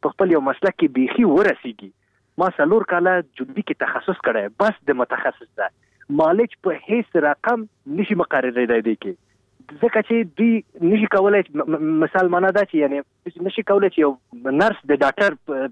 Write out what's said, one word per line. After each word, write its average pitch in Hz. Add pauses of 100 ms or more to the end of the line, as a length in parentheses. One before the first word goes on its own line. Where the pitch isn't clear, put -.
په 147
خپل 185
یو 147
مسلک 135
کې 156 (120)
بیخي 131
ورسېږي. 151 (480)
ما 180 (120)
څلور 185
کاله 180 (140)
جلدي -
کې -
تخصص 131
کړی، 113 (160)
بس 208 (100)
د 139
متخصص 123 (100)
ده. 98 (440)
معالج 165
په 175
هیڅ 214
رقم 220 (200)
نشي 190
مقررېدی 123
دی 113 (100)
کې. 98 (720)
ځکه 220
چې 226 (240)
دوی 226 (180)
نشي 208
کولای 202
چې -
م-، 151
م-، 156
مثال 185
معنا 180
دا 208
چې 196
یعنی 143 (460)
نشي 208
کولای 202
چې -
یو 143 (420)
نرس 202
د 143 (120)
ډاکټر 151 (100)
په، 135